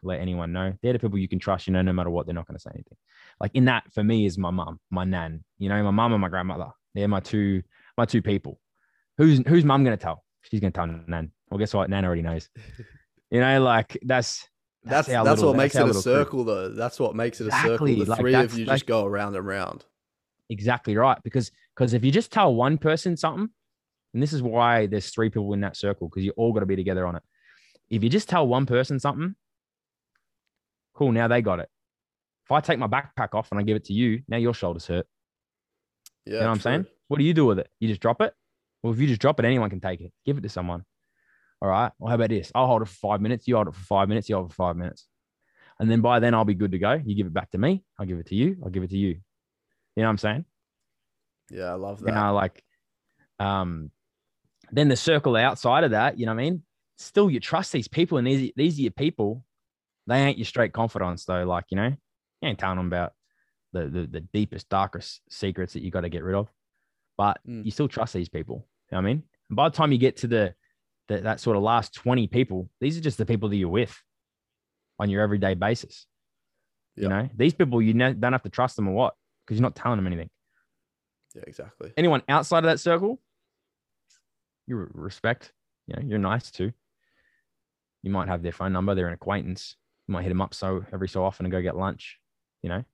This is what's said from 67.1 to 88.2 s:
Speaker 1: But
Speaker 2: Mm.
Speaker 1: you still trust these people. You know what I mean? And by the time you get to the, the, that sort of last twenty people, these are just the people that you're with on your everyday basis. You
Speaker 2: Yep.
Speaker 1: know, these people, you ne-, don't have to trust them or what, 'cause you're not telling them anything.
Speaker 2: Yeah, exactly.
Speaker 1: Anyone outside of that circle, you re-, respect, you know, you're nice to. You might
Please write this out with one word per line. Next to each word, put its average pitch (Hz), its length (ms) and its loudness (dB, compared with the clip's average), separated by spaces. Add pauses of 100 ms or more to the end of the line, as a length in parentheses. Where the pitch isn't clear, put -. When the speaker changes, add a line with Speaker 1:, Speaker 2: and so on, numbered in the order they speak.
Speaker 1:
But 101 320 0
Speaker 2:
Mm. 113 160 -12
Speaker 1:
you 107 80 -4
still 147 160 0
trust - 240 -6
these 87 160 -6
people. - 400 -10 (240)
You 90 40 -4
know 92 60 0
what 98 60 0
I 123 60 0
mean? 156 80 -4 (280)
And 104 60 -4
by 147 120 2
the 147 80 -2
time 156 140 2
you 127 80 4
get 123 200 2
to 123 100 -4
the, 107 260 0 (540)
the, 104 140 -4
that 107 180 -4
sort 110 160 2
of 98 60 2
last 113 320 0
twenty 123 320 0
people, 95 420 -2 (120)
these 156 180 -2
are - 20 -8
just 151 160 -2
the 110 80 -2
people 107 240 0
that 101 80 -2
you're 92 140 0
with 107 260 -2 (1000)
on 104 100 0
your 101 140 2
everyday 98 320 2
basis. 104 520 -4 (920)
You 101 80 -4
Speaker 2:
Yep. 95 60 0
Speaker 1:
know, 107 240 -2
these 147 200 2
people, 123 260 2
you 110 140 4
ne-, 127 180 4
don't 123 200 0
have 127 100 -2
to - 80 -12
trust 127 260 -2
them 101 120 -2
or 95 60 -2
what, 120 200 0 (320)
'cause 110 100 -6
you're 117 60 2
not 127 120 0
telling 120 220 -2
them 95 100 -2
anything. 87 220 -6 (1080)
Speaker 2:
Yeah, - 120 -18
exactly. - 500 -18
Speaker 1:
Anyone 156 320 2
outside 156 300 2
of 160 60 2
that 160 160 2
circle, 185 400 0 (1500)
you 123 100 -6
re-, 92 160 -8
respect, - 600 -4 (340)
you - 100 -10
know, - 100 -8
you're 107 120 -2
nice 101 340 -2
to. 104 200 -4 (1300)
You 98 80 -6
might 92 180 -2